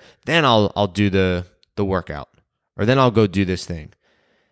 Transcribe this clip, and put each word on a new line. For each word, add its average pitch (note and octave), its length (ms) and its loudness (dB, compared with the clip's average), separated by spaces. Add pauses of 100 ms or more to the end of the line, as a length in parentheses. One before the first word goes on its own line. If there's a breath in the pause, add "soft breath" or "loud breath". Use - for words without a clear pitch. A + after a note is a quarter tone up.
(240 soft breath)
then D#3 220 0
I'll, A2 280 4
I'll G2+ 120 0
do G2 240 0
the, F2+ 340 0 (320)
the G#2 80 -4
workout, E2+ 460 -6 (480)
or G2+ 80 -2
then C3 120 2
I'll B2+ 120 4
go G#2+ 160 2
do F#2+ 180 -2
this F2+ 220 -6
thing. D#2+ 260 -12 (600)